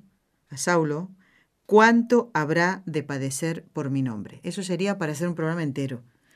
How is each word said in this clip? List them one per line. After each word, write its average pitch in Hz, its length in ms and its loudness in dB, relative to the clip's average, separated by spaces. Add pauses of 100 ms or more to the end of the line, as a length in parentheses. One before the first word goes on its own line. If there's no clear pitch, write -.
(500)
a 139 80 -14
Saulo, 165 540 0 (540)
"cuánto 233 680 6
habrá 170 520 0
de 151 180 -4
padecer 143 720 -6
por 143 160 -4
mi 135 120 0
nombre". 110 420 -6
Eso 180 200 -8
sería 190 340 -2
para 165 160 -4
hacer 156 140 -4
un 175 80 -4
programa 165 280 -2
entero, 135 400 -6 (320)